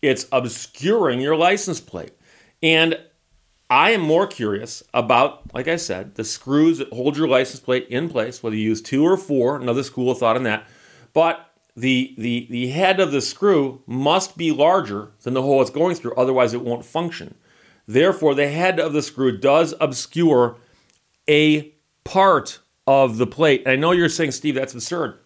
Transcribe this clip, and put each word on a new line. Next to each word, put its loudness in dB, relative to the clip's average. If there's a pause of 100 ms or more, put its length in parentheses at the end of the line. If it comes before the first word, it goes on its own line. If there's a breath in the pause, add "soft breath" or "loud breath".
It's 0
obscuring -2
your 0
license 0
plate. -16 (480 soft breath)
And 4 (720)
I 4
am 0
more 2
curious -8 (100)
about, 0
like -6
I -2
said, -8
the -8
screws 0
that -10
hold -2
your 0
license 0
plate -2
in -4
place, -6
whether -4
you 0
use -2
two 0
or 4
four, 0
another -2
school -4
of -4
thought 2
on -2
that. -4 (460 soft breath)
But 0 (240)
the, 0
the, -4
the -4
head 0
of 0
the 0
screw 0
must -2
be -2
larger 0 (100)
than -6
the -2
hole 2
it's 0
going 0
through, -8
otherwise 0
it -6
won't -6
function. -8 (540 soft breath)
Therefore, 2
the 0
head 0
of -4
the 0
screw -2
does 2
obscure 2 (680 soft breath)
a 2 (300)
part 2 (260)
of 4
the 2
plate. 2
And 0
I 4
know 0
you're 2
saying, -2
"Steve, -4
that's -6
absurd." -8